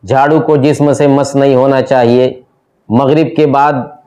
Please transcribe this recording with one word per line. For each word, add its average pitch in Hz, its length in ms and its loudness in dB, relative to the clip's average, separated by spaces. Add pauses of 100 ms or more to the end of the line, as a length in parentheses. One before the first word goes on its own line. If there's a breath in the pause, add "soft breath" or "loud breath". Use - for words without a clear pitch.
झाड़ू 139 360 0
को 156 180 0
जिस्म 147 340 0
से 143 160 0
मस 139 280 0
नहीं 139 200 2
होना 135 260 0
चाहिए। 123 600 0 (460)
मगरिब 139 480 0
के 151 120 0
बाद 139 400 -2 (180)